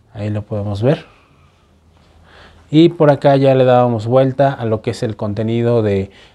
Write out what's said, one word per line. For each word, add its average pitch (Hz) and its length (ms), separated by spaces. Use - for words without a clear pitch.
Ahí 107 160
lo 104 140
podemos 101 380
ver. 139 320
Y 160 180
por 156 220
acá 139 240
ya 135 180
le 131 100
dábamos 123 440
vuelta 131 440
a 127 140
lo 110 160
que 120 100
es - 120
el 110 120
contenido 113 680
de 98 260